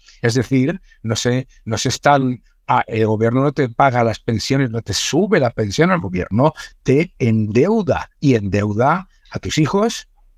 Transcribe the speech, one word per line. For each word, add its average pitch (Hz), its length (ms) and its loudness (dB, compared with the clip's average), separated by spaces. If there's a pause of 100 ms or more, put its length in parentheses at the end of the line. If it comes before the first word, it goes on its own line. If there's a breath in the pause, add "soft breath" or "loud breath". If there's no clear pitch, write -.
(220 soft breath)
Es 117 140 0
decir, 135 460 0 (200 soft breath)
no 110 140 -4
se, 123 320 -2 (180)
no 110 120 -4
se 127 120 -2
están, 131 540 0 (240)
ah, 123 180 0
el 110 220 -2
gobierno 113 340 0
no 143 100 0
te 135 180 -2
paga 123 340 2
las 113 160 -2
pensiones, 127 500 -2
no 113 120 -6
te - 120 -8
sube 190 460 0
la 123 100 2
pensión, 113 420 0
el 180 80 0
gobierno 92 540 0 (300 loud breath)
te 151 340 0
endeuda 120 1000 0
y 135 160 4
endeuda 107 720 0 (220)
a - 80 -10
tus - 180 -8
hijos 202 520 0 (280)